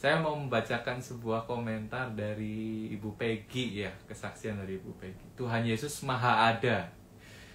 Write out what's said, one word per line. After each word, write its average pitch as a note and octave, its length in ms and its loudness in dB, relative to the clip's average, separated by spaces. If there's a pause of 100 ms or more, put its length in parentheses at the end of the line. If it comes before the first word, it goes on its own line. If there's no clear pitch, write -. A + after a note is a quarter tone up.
Saya D3 160 6
mau D#3 160 4
membacakan B2 640 0
sebuah A2+ 480 -2
komentar A#2 720 -2
dari G#2+ 800 -2
Ibu G#2 240 -6
Peggy, A2 640 -2
ya, F#2 80 -4 (160)
kesaksian G#2+ 480 -6
dari F#2+ 240 -6
Ibu G2 160 -12
Peggy. - 400 -14
"Tuhan A#2 320 2
Yesus A#2 400 0
maha A#2+ 400 6
ada A2+ 400 4 (680)